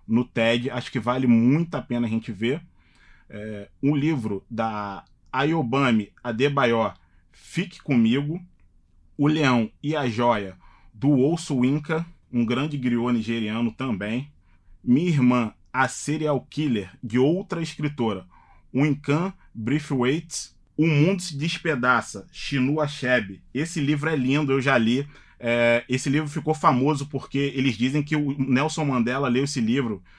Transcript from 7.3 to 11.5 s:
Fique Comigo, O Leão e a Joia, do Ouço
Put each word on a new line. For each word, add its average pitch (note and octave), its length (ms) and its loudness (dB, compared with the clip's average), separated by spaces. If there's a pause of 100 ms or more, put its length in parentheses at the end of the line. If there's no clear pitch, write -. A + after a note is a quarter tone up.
Fique - 480 -8
Comigo, C#3+ 600 2 (760)
O C#3+ 120 2
Leão C3 420 2 (140)
e D3+ 120 -2
a C#3 120 0
Joia, G#2+ 500 0 (340)
do C3+ 200 0
Ouço C#3 520 2